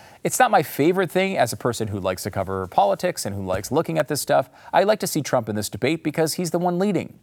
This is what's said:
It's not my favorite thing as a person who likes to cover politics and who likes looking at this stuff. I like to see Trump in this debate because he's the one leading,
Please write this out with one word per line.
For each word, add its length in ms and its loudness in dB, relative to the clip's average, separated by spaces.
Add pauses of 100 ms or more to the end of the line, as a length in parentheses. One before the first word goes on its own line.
(240)
It's 160 -2
not 120 6
my 120 6
favorite 480 2
thing 260 0
as 160 2
a 40 -8
person 300 -2
who 120 -4
likes 240 -4
to 80 -4
cover 360 -4
politics 580 0
and 100 -4
who 80 -6
likes 280 -4
looking 280 0
at 80 0
this 120 -2
stuff. 300 0 (240)
I 100 6
like 160 2
to 80 -2
see 140 -2
Trump 260 0
in 80 -4
this 140 -4
debate 340 -2
because 300 0
he's 180 -4
the 60 0
one 220 0
leading, 420 -2